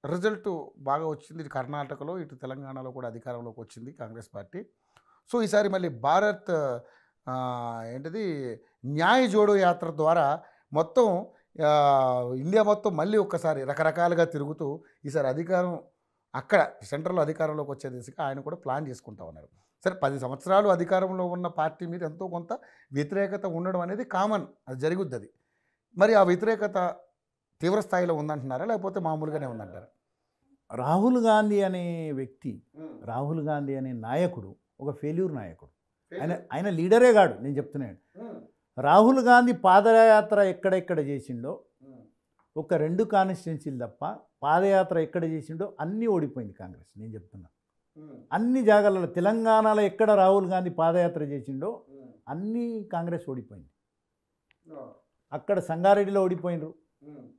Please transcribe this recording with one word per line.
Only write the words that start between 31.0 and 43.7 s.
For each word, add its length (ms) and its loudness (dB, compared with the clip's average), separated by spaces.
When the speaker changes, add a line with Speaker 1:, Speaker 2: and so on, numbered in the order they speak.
Speaker 2:
గాంధీ 420 4
అనే 500 -4
వ్యక్తి, 520 -10
Speaker 1:
మ్మ్. 280 -18
Speaker 2:
రాహుల్ 360 -6
గాంధీ 340 -4
అనే 180 -6
నాయకుడు 640 -6
ఒక 160 -8
ఫెయిల్యూర్ 380 -4
నాయకుడు. 360 -14
Speaker 1:
ఫెయిల్యూర్. 300 -6
Speaker 2:
ఆయన, 260 -6
ఆయన 80 -2
లీడరే 380 6
కాడు, 280 8
నేను 160 -6
చెప్తున్నాను. 680 -10
Speaker 1:
మ్మ్. 180 -14
Speaker 2:
రాహుల్ 400 6
గాంధీ 320 6
పాదయాత్ర 880 6
ఎక్కడెక్కడ 580 0
చేసిండో 600 -6
Speaker 1:
మ్మ్. 160 -20
Speaker 2:
ఒక 180 -2
రెండు 300 0
కాన్స్టిట్యుయెన్సీలు 840 -2